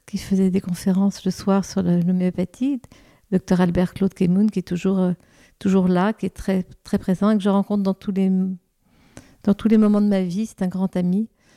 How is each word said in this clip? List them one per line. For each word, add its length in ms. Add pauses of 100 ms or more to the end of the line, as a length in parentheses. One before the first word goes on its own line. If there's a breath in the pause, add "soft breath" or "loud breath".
qui 120
faisait 320
des 120
conférences 640
le 60
soir 340
sur 180
le, 160
l'homéopathie, 800 (480 soft breath)
docteur 300
Albert 340
Claude 200
Kemoun, 360
qui 100
est 80
toujours, 320
euh, 120 (480 soft breath)
toujours 300
là, 240
qui 120
est 40
très, 340 (220)
très 120
présent 320
et 80
que 60
je 60
rencontre 340
dans 100
tous 180
les, 200 (1120 loud breath)
dans 100
tous 140
les 100
moments 240
de 60
ma 140
vie. 240
C'est 160
un 80
grand 260
ami. 320 (300 soft breath)